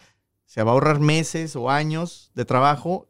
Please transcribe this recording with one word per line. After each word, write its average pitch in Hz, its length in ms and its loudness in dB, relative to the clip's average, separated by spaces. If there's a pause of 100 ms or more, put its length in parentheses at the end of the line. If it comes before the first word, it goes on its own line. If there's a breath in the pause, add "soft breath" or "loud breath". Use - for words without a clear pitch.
(440 soft breath)
se - 180 -6
va 110 80 2
a 120 40 4
ahorrar 147 260 2
meses 156 560 0
o 123 140 -4
años 156 640 -4
de 120 100 -4
trabajo 143 640 0